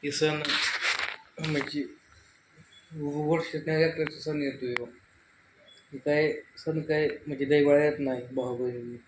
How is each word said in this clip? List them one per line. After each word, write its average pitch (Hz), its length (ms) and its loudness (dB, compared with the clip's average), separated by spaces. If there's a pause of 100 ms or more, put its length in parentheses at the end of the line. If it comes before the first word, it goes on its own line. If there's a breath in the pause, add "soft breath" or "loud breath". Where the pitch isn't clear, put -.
की 143 100 -4
सण 151 300 2 (960)
म्हणजे 147 440 -2 (1080)
वर्षातनं 151 800 -2
एकदाचा 160 460 2
सण 151 220 -4
येतो 131 240 -4
ह्यो. 120 200 -4 (1080)
हे 139 40 -12
काय 147 340 4 (260)
सण 156 240 -2
काय 151 260 2 (200)
म्हणजे 139 220 -2
लय 147 140 8
वेळा 143 220 8
येत 147 140 2
नाही 131 220 -2 (100)
भाऊ 123 260 -2
बहिणींना. 120 400 -4 (100)